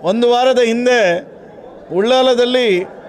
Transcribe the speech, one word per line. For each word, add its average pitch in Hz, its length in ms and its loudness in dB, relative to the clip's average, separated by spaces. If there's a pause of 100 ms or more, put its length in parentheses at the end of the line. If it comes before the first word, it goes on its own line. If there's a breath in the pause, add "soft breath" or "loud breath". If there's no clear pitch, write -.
(100)
ಒಂದು 233 220 0
ವಾರದ 247 280 2 (100)
ಹಿಂದೆ 247 280 0 (1000)
ಉಳ್ಳಾಲದಲ್ಲಿ 247 680 0 (420)